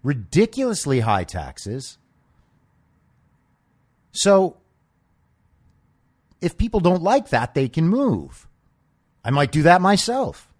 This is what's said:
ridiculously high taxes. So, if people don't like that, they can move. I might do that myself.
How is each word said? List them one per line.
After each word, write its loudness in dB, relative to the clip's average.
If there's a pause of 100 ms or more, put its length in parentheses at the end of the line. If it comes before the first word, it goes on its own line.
ridiculously -2
high 0
taxes. -12 (2000)
So, 2 (1800)
if -4
people -2
don't 2
like 0
that, -2
they -2
can 0
move. -2 (760)
I -6
might 0
do 0
that 6
myself. -2